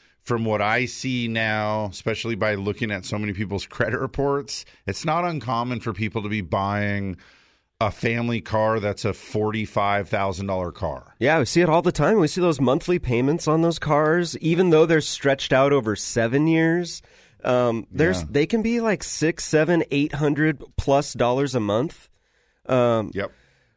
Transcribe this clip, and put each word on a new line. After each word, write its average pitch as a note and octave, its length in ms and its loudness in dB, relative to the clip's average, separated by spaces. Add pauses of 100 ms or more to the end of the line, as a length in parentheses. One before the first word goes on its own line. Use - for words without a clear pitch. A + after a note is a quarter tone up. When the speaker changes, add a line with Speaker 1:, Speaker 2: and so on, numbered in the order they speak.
(240)
Speaker 1:
From A2+ 220 -2
what G#2+ 160 0
I A2+ 240 0
see B2 420 -4
now, G#2+ 600 -2
especially A2+ 480 -4
by G#2 180 0
looking G2+ 380 -4
at F#2 140 -6
so G#2+ 120 -4
many G#2 160 -4
people's F#2+ 320 -4
<laughs> - 120 -20
credit B2 220 0
reports, C#3 680 -4 (200)
it's - 180 -6
not E3 220 -2
uncommon B2 540 -4
for A2+ 140 -6
people G#2 280 -4
to G#2 80 -6
be G#2+ 120 -4
buying G2+ 760 -2 (640)
a G#2+ 100 0
family A#2 500 -2
car A2 400 0
that's G2+ 240 -4
a G2+ 100 0
forty-five G#2 960 -2
thousand G2 360 -2
dollar F#2 260 -4
car. C#2+ 460 -8
Speaker 2:
Yeah, D3 220 2
we B2+ 60 2
see E3+ 160 2
it E3+ 80 4
all E3 120 4
the E3 100 0
time. F3+ 280 2
We D#3+ 80 4
see F3+ 120 -2
those E3 220 2
monthly E3 380 2
payments C3+ 480 0
on D#3+ 160 4
those E3 160 0
cars, D#3 580 0
even E3+ 320 2
though D#3+ 160 8
they're D#3+ 160 4
stretched - 500 -2
out C#3 220 4
over A2 220 0
seven A#2+ 500 0
years. E3 560 2 (420)
Um, A#2+ 480 0
there's F3+ 300 2
Speaker 1:
Yeah. E3 80 -6
Speaker 2:
they C#3+ 160 2
can A3 160 0
be, A#3 180 0
like, A3 240 -2
six, - 400 -2
seven, D#3 460 4
eight C#3+ 240 0
hundred D3 500 0 (140)
plus C#3+ 360 2
dollars B2 420 0
a B2 40 2
month. A2 500 -2 (580)
Um, A#2+ 480 2
Speaker 1:
Yep. G2 160 -6 (460)